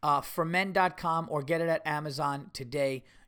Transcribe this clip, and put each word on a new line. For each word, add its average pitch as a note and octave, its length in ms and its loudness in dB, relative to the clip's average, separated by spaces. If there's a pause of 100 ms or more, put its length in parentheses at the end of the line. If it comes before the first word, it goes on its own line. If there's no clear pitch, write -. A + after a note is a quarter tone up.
uh, C#3+ 180 4
for - 240 -2
men F#3 280 0
dot F3+ 240 4
com, E3 340 0
or D3 120 0
get E3 180 0
it E3 80 0
at D#3+ 180 0
Amazon D3 640 -2
today. C3+ 520 -2 (220)